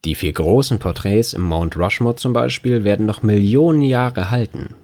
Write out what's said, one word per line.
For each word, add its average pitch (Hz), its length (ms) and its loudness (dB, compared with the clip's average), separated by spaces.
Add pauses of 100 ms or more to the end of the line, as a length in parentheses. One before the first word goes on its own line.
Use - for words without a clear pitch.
Die 80 100 -2
vier 76 200 -4
großen 117 440 2
Porträts 101 560 0
im - 80 -4
Mount 82 340 -2
Rushmore 117 400 -2
zum 127 160 -4
Beispiel 120 520 0
werden 101 240 2
noch 104 160 -4
Millionen 113 580 4
Jahre 123 480 0
halten, - 540 -4